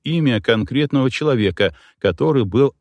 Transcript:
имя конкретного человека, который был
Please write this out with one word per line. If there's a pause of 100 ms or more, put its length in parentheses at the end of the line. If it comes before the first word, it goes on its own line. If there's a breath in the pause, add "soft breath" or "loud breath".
имя
конкретного
человека, (220 soft breath)
который
был